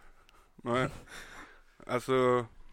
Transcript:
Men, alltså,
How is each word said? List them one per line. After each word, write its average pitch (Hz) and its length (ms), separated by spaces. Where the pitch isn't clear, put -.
Men, 127 340
alltså, 123 580